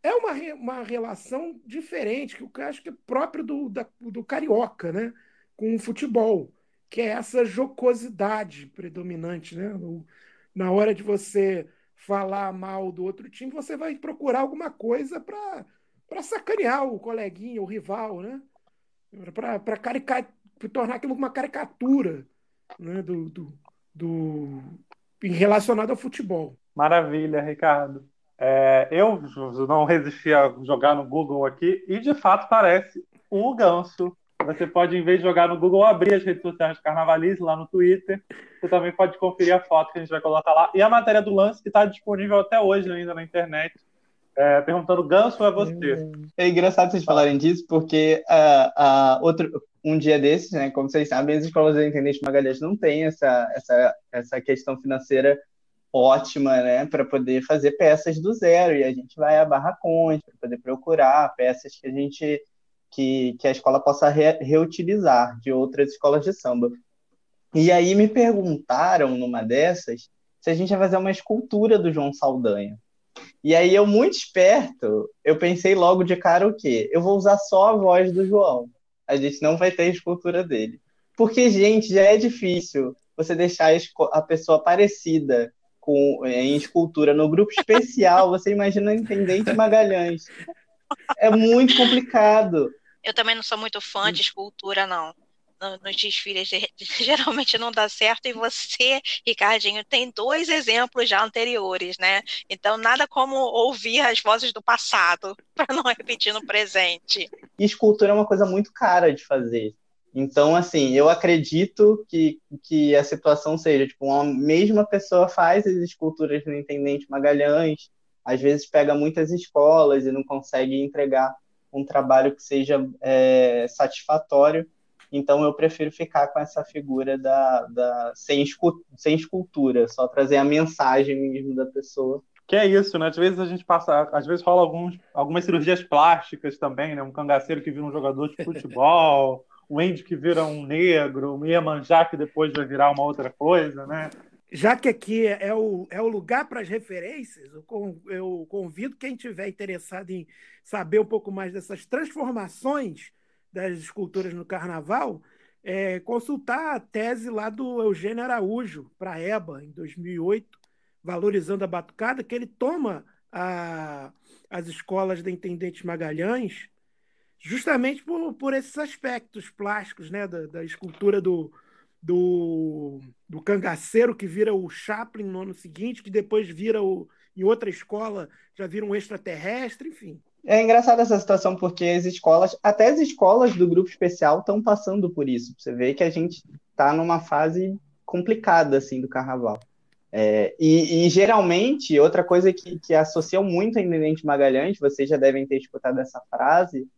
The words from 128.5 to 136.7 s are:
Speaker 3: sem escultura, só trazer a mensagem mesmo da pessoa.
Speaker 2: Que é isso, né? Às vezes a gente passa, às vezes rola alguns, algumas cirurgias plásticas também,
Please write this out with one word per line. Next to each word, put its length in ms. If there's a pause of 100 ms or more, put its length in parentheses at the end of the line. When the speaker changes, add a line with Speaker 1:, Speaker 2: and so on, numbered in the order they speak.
Speaker 3:
sem 180
escultura, 720
só 220
trazer 280
a 80
mensagem 720
mesmo 380
da 120
pessoa. 560 (260)
Speaker 2:
Que 80
é 100
isso, 320
né? 100
Às 80
vezes 220
a 80
gente 180
passa, 480
às 140
vezes 180
rola 180
alguns, 360 (160)
algumas 300
cirurgias 400
plásticas 720
também, 380